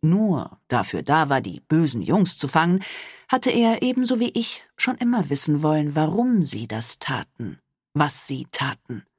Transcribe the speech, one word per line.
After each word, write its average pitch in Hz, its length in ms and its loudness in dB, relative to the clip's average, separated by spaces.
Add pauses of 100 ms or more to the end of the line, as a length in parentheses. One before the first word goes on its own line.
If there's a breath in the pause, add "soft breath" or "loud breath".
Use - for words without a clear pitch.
nur 180 640 0
dafür 104 360 -2
da 151 260 2
war, 135 120 2
die - 180 -8
bösen 147 420 2
Jungs 175 360 2
zu 143 100 -4
fangen, 175 360 2 (440 loud breath)
hatte 254 240 0
er 226 300 2
ebenso 254 380 0
wie 240 140 0
ich - 300 -4 (140)
schon 247 200 -2
immer 240 320 0
wissen 143 320 2
wollen, 151 340 0
warum 190 480 2
sie 117 240 -4
das 110 320 -4
taten, 117 600 -8 (340)
was 147 340 0
sie 131 240 -8
taten. 131 540 -8 (140)